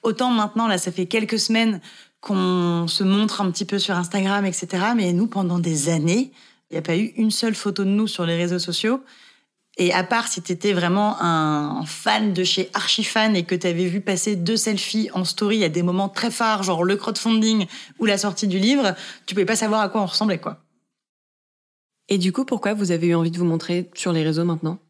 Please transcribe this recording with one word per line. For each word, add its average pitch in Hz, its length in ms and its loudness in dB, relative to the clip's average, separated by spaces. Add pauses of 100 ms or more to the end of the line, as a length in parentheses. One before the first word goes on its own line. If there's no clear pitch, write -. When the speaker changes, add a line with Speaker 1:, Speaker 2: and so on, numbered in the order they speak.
Speaker 1:
autant 247 280 0
maintenant, 220 380 0
là, 202 100 2
ça 175 160 -4
fait 180 140 -2
quelques 220 320 0
semaines 226 420 2 (400)
qu'on 180 640 2
se 170 160 -2
montre 208 380 2
un 190 100 0
petit 185 140 -4
peu 202 140 -2
sur 190 180 -2
Instagram, 196 480 0
et 185 80 -2
cetera. 190 420 -2
Mais 190 160 2
nous, 185 160 2
pendant 180 320 0
des 156 300 0
années, 170 420 2 (380)
il 160 60 -8
n'y - 20 -2
a 160 40 -4
pas 165 140 -2
eu 214 220 0
une 220 140 2
seule 220 240 -2
photo 202 280 -4
de 196 60 2
nous 214 180 2
sur 180 180 -4
les 170 120 0
réseaux 175 220 0
sociaux. 220 420 -2 (760)
Et 180 140 2
à 185 140 2
part 226 240 0
si - 120 -6
t'étais 180 300 -2
vraiment 185 500 2
un, 156 600 0
un 160 40 -6
fan 214 480 0
de 180 120 0
chez 185 280 -2
Archifan 220 600 0
et 180 100 2
que 175 120 -2
t'avais 175 320 0
vu 175 120 0
passer 190 380 -2
deux 175 180 0
selfies 214 580 -2
en 185 120 -2
story 208 400 0
à 160 40 2
des 170 140 0
moments 180 240 0
très 226 240 -4
phares, 220 320 0
genre 180 220 0
le 196 100 2
crowdfunding 220 680 2 (340)
ou 226 60 0
la 202 120 2
sortie 202 300 -2
du 185 100 0
livre, 214 380 2 (300)
tu 190 100 -6
pouvais 196 100 2
pas 220 120 0
savoir 220 240 0
à 196 80 0
quoi 220 120 -2
on 190 40 0
ressemblait, 190 320 0
quoi. 160 260 -10 (1400)
Speaker 2:
Et 202 100 2
du 185 140 2
coup, 262 140 -2
pourquoi 214 280 0
vous 202 180 0
avez 170 160 2
eu 170 80 4
envie 170 160 2
de 170 60 -6
vous 175 60 0
montrer 175 520 0
sur 180 180 -2
les 160 100 2
réseaux 160 220 0
maintenant ? 165 340 -2 (100)